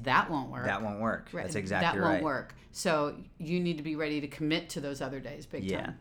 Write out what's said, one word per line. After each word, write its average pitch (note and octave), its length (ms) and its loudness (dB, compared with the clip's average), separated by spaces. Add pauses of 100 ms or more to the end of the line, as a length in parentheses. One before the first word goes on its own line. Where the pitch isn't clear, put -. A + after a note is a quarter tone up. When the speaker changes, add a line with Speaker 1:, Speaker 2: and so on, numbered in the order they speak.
Speaker 1:
that C#3+ 280 6
won't C3 200 -2
work. B2+ 160 -4
Speaker 2:
That G2+ 160 0
won't G#2 180 -2
work. A2 320 0
Speaker 1:
Right. F3 120 -4
Speaker 2:
That's F#2 100 -4
exactly G2+ 440 2
Speaker 1:
That F3 60 4
won't F#2+ 120 6
Speaker 2:
right. F2+ 60 0
Speaker 1:
work. C3+ 340 -2 (160)
So D3+ 440 2 (220)
you F3 200 0
need F3 200 2
to D3 40 -6
be D3+ 140 -2
ready D3+ 240 0
to D3 80 -4
commit D#3 420 0
to E3+ 120 -6
those C#3+ 180 -6
other C3+ 180 -4
days C#3+ 280 -10
big - 180 -6
Speaker 2:
Yeah. F#2 220 -2
Speaker 1:
time. - 140 -10